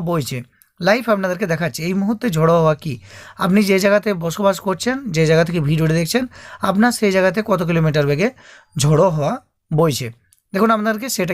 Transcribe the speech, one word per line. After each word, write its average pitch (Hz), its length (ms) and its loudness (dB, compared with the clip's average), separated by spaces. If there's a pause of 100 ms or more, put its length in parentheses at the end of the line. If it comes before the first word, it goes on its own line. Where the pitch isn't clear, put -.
বইছে 143 280 -4 (420)
লাইভ 208 240 0 (120)
আপনাদেরকে 190 360 -2
দেখাচ্ছি। 160 360 -4
এই 185 140 -2
মুহূর্তে 220 240 -2 (100)
ঝড়ো 160 240 4
হাওয়া 156 240 2
কী, 147 100 -6 (520)
আপনি 185 140 4 (100)
যে 190 140 4
জায়গাতে 202 260 2 (160)
বসবাস 190 320 0 (100)
করছেন, 196 280 -2 (200)
যে 160 140 2
জায়গা 160 180 4
থেকে 170 120 -4 (100)
ভিডিওটি 160 300 0
দেখছেন, 202 240 -2 (460)
আপনার 214 300 2
সেই 208 160 2
জায়গাতে 190 240 2 (100)
কত 180 200 2
কিলোমিটার 156 400 2
বেগে 151 180 0 (540)
ঝড়ো 156 340 4
হাওয়া 151 180 -2 (380)
বইছে 151 360 0 (460)
দেখুন 208 220 2
আপনাদেরকে 214 400 -4
সেটা 180 180 -4